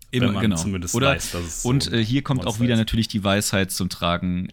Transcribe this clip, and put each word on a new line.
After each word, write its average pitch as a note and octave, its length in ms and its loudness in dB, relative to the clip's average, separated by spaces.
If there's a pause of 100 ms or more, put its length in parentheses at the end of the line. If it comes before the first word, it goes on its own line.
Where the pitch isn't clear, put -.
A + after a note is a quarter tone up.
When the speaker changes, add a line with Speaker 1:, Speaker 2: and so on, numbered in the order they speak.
(100)
Speaker 1:
Immer, A#2+ 160 2
Speaker 2:
Wenn G2+ 80 0
man A2+ 80 0
Speaker 1:
genau. G#2 140 2
Speaker 2:
zumindest F2 380 -2
Speaker 1:
Oder F#2+ 160 4
Speaker 2:
weiß, D#2+ 200 -2
dass F2 120 -4
es E2+ 200 -8
so A#2+ 80 0
Speaker 1:
und, C3+ 200 2
äh, A#2 140 2
hier B2+ 160 2
kommt C3 220 -2
Speaker 2:
Monster A2 160 -4
Speaker 1:
auch A#2+ 40 0
wieder A#2+ 120 2
Speaker 2:
ist. A2+ 60 4
Speaker 1:
natürlich A2 280 0
die G2+ 160 -2
Weisheit G2 460 2
zum F#2 180 -2
Tragen, F2+ 640 -2